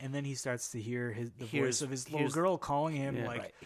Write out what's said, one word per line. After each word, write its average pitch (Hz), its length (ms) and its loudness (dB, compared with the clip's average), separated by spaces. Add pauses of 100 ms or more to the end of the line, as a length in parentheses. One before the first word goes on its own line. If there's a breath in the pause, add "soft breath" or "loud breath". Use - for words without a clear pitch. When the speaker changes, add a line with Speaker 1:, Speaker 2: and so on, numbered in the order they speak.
Speaker 1:
And 135 120 -4
then 143 120 -2
he 139 80 -4
starts 123 380 -2
to 117 100 -4
hear 120 300 -2
his, 117 200 -4
the 123 140 -10
Speaker 2:
Here's, 131 320 4
Speaker 1:
voice - 40 0
of 135 80 -2
his 131 180 -4
little 151 120 0
Speaker 2:
here's 139 140 4
Speaker 1:
girl 175 240 4
calling 151 360 2
him, 139 220 0
Speaker 3:
Yeah. 117 100 0
Speaker 1:
like, 117 140 -2
Speaker 2:
Right. - 140 -10 (120)